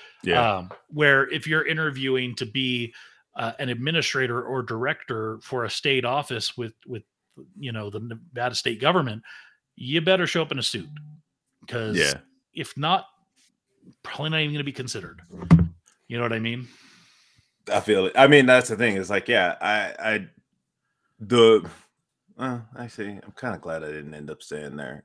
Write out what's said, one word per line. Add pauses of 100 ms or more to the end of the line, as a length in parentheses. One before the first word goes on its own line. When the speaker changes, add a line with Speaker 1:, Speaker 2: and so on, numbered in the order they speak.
(220)
Speaker 1:
Yeah.
Speaker 2:
Um, (180)
where
if
you're
interviewing
to
be, (420)
uh,
an
administrator
or
director
for
a
state
office
with, (120)
with, (540)
you
know,
the
Nevada
state
government, (540)
you
better
show
up
in
a
suit, (760)
'cause
Speaker 1:
Yeah. (340)
Speaker 2:
if
not, (1000)
probably
not
even
gonna
be
considered. (840)
You
know
what
I
mean? (1000)
Speaker 1:
I
feel
it.
I
mean,
that's
the
thing.
It's
like,
yeah,
I, (200)
I, (920)
the, (720)
uh, (180)
actually,
I'm
kinda
glad
I
didn't
end
up
staying
there,